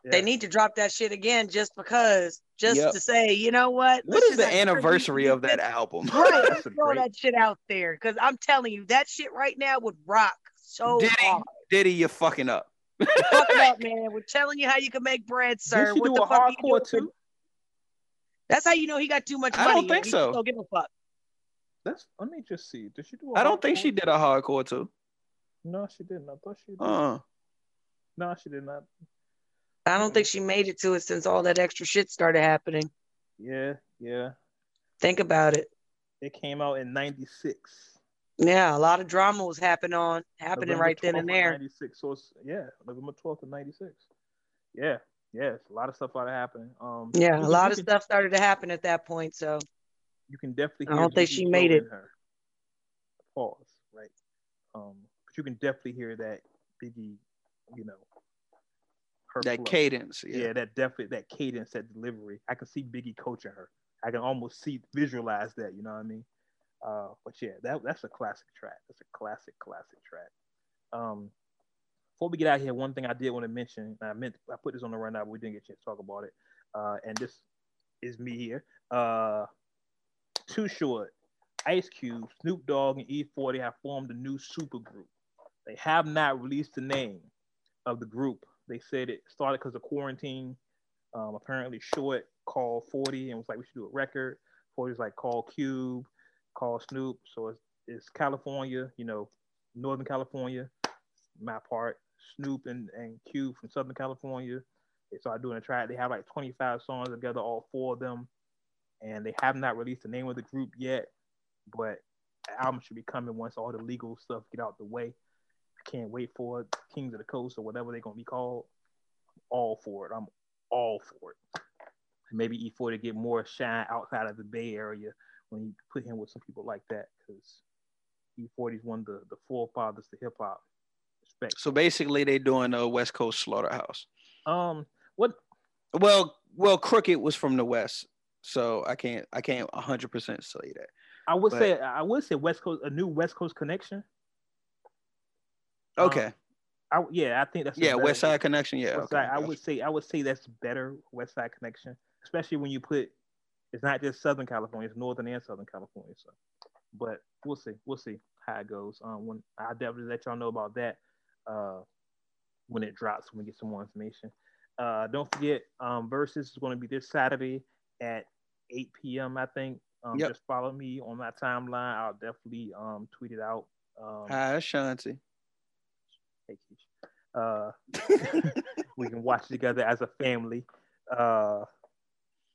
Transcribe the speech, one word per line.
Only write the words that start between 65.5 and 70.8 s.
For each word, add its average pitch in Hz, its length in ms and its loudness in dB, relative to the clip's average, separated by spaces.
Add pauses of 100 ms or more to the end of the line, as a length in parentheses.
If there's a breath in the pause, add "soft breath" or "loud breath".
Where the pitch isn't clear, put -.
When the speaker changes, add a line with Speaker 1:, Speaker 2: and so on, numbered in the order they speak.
Speaker 2:
that, 104 200 -10
you 104 80 -16
know 110 80 -12
what 107 80 -10
I 110 40 -12
mean? 110 200 -14 (600)
Uh, 107 220 -8 (180)
but 123 160 -16
yeah, 107 120 -10 (100)
that, 131 200 -6
that's 139 200 -8
a 113 40 -16
classic - 400 -10 (100)
track. - 200 -18 (100)
That's - 140 -20
a - 40 -20 (120)
classic, 107 420 -14
classic - 460 -20
track. 85 240 -20 (640)